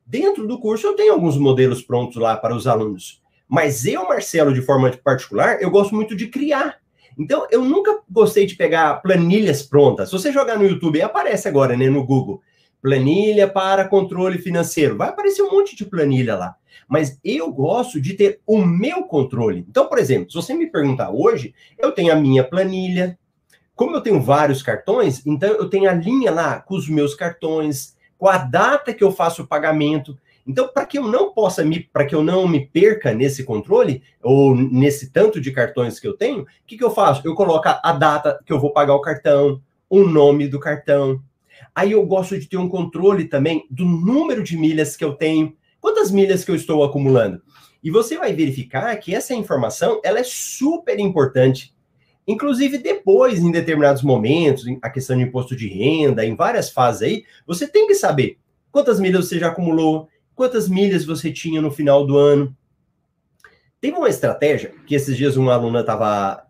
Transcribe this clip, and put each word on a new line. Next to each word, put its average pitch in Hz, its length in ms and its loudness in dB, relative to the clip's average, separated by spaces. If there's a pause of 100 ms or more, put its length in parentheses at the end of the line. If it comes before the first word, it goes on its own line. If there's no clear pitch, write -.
Dentro 269 420 -2
do 247 100 -8
curso, 220 300 -4
eu 403 80 -2
tenho 415 160 4
alguns 170 240 2
modelos 127 460 2
prontos 120 340 -6
lá 113 220 0
para - 180 -4
os 113 100 -6
alunos. 110 560 -4 (240)
Mas 123 400 -2
eu, 330 220 -4
Marcelo, 165 460 0
de 127 80 -2
forma 131 280 2 (140)
particular, 135 580 0
eu 180 80 -2
gosto 202 240 2
muito 214 220 -4
de 220 120 -8
criar. 285 500 -4 (420)
Então, 170 300 -2
eu 254 160 2
nunca 403 340 0 (100)
gostei 202 360 4
de 196 100 -6
pegar 156 460 0
planilhas 180 640 2
prontas. 139 460 4
Se 185 80 -4
você 277 140 -2
jogar 254 260 0
no 202 80 4
YouTube, 165 360 0
aparece 220 460 -2
agora, 139 280 2
né, 131 140 2
no 139 160 0
Google, 107 360 -2 (380)
"planilha 185 720 2
para 190 380 0
controle 185 500 0
financeiro". 170 580 -2
Vai 160 140 -4
aparecer 403 320 0
um 403 100 0
monte 403 240 2
de - 80 -10
planilha 135 520 0
lá. 90 200 -8 (320)
Mas 147 360 -2
eu 285 280 -4
gosto 160 480 -2
de 147 140 -6
ter 202 320 0
o 214 180 2
meu 220 420 0
controle. 110 600 -2
Então, 262 200 0
por 254 100 -2
exemplo, - 320 0
se - 60 -14
você 175 180 -8
me 330 140 -2
perguntar 139 420 -2
hoje, 135 460 -2 (220)
eu - 140 -2
tenho 170 220 2
a - 20 4
minha 131 280 4
planilha. 185 720 -4 (580)
Como 302 200 -2
eu - 60 -4
tenho 190 200 2
vários 139 400 2
cartões, 165 640 -2
então 151 240 0
eu 214 180 -2
tenho 196 220 2
a 180 40 2
linha 208 380 0
lá 160 280 -2
com - 160 -10
os 143 120 -6
meus 147 280 0
cartões, 160 840 -6 (180)
com 190 120 0
a 190 100 4
data 214 560 0
que 214 100 -2
eu 196 80 4
faço 170 300 -2
o 135 60 -14
pagamento. 151 680 -2 (340)
Então, 254 200 -2
pra - 160 -4
que - 120 -8
eu 285 60 -4
não 262 300 0
possa 185 300 0
me, 156 180 -2
pra - 240 -2
que 135 100 -4
eu 151 80 2
não 180 240 2
me 147 180 0
perca 202 480 2
nesse 135 300 -2
controle, 143 580 0 (220)
ou 135 320 6
nesse 131 560 0
tanto 196 300 2
de 131 100 -6
cartões 120 480 -4
que - 80 -8
eu 135 60 -6
tenho, 208 300 -4
o - 40 -20 (180)
que 226 120 -20
que 240 60 -10
eu 226 60 2
faço? 160 380 2
Eu 160 80 -6
coloco 170 320 0
a, - 160 0
a 165 80 0
data 151 540 0
que 170 80 -6
eu 147 60 0
vou 143 120 -2
pagar 143 240 4
o 143 60 2
cartão, 143 600 0 (280)
o 190 160 6
nome 147 420 4
do 139 100 -6
cartão. 143 640 -2 (540)
Aí 196 160 0
eu 208 140 4
gosto 185 340 -2
de 139 80 -14
ter - 80 -10
um 180 140 -2
controle 180 560 0
também 151 440 -2
do 131 140 -8
número 220 580 0
de 170 140 -8
milhas 156 400 0
que - 80 -10
eu 143 120 -4
tenho. 156 380 -2 (260)
Quantas 427 320 0
milhas 196 320 2
que - 80 -6
eu 175 40 0
estou 151 280 0
acumulando? 131 580 2 (420)
E 156 80 -6
você 226 260 0
vai 269 160 -2
verificar 156 640 -4
que - 160 -10
essa 262 200 -6
informação, 180 720 -2
ela 202 160 0
é 247 40 0
super 262 760 -4
importante. 131 760 0 (540)
Inclusive, 269 500 -2
depois, 240 640 0
em 170 120 2
determinados 151 500 2
momentos, 131 640 0
em, 127 140 -8
a 117 80 -8
questão 131 260 -6
de 127 80 0
imposto 127 320 -6
de 110 120 -10
renda, 117 580 0
em 113 100 -4
várias 202 340 -2
fases 120 340 0
aí, 196 200 -2 (220)
você 175 220 -6
tem 415 200 4
que 403 80 4
saber 147 420 0 (340)
quantas 262 280 2
milhas 185 280 0
você 175 120 -4
já 170 80 0
acumulou, 160 640 0 (260)
quantas 247 320 -2
milhas 185 380 0
você 160 260 -6
tinha 160 300 -4
no 151 100 -2
final 143 340 2
do 139 120 2
ano. 143 380 4 (1200)
Teve 294 160 -4
uma 311 140 0
estratégia 143 640 -2 (120)
que 143 100 -2
esses 131 200 -2
dias 131 220 0
uma 131 160 4
aluna 120 300 0
tava, 104 680 -2